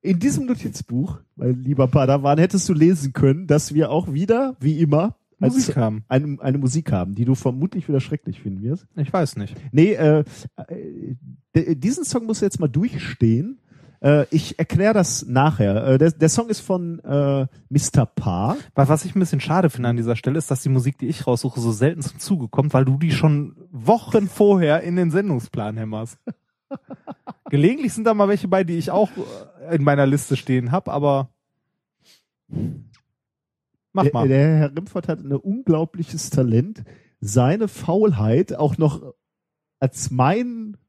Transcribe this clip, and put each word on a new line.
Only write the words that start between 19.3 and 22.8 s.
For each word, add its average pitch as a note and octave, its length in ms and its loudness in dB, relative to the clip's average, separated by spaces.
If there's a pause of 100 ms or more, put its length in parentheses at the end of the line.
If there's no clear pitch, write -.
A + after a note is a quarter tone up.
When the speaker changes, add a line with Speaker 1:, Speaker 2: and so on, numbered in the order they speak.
Speaker 2:
schade E3 280 2
finde B2 200 -4
an A#2+ 80 0
dieser A#2 180 -2
Stelle, C3+ 220 -2
ist, D#3+ 120 -6
dass C3+ 120 -2
die C3+ 80 -2
Musik, C3 280 0
die - 100 -6
ich - 200 -6
raussuche, B2+ 320 -2
so A#2 120 0
selten C#3 300 0
zum - 180 -10
Zuge D3 280 -4
kommt, C#3 260 -2
weil C3 120 4